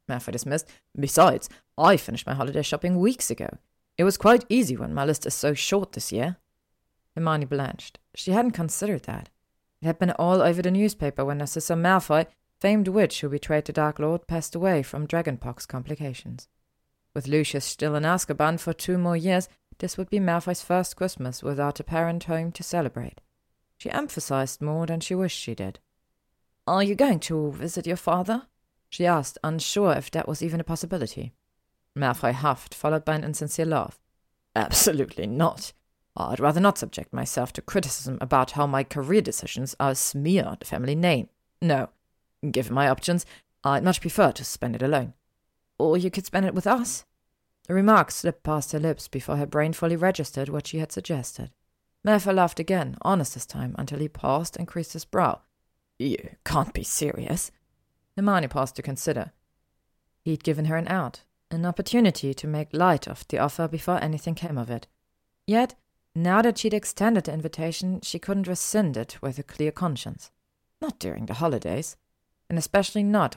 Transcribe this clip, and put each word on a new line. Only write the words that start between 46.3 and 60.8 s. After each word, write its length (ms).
it 80
with 140
us?" 380
The 60
remark 380
slipped 320
past 280
her 80
lips 280
before 300
her 80
brain 280
fully 220
registered 540
what 180
she 120
had 120
suggested. 600
Malfoy 300
laughed 260
again, 420
honest 340
this 100
time, 320
until 220
he 80
paused 500
and 100
creased 260
his 120
brow. 360
"You 440
can't 300
be 100
serious." 680
Hermione 320
paused 300
to 40
consider. 500
He'd 200
given 220
her 100
an 120